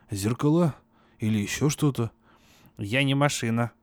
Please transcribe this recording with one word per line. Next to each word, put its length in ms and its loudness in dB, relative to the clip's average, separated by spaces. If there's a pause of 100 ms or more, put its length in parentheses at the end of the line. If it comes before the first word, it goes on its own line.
Зеркала? 640 0 (440)
Или 200 0
ещё 300 -2
что-то?" 420 -2 (640)
"Я 260 0
не 100 2
машина, 580 0 (120)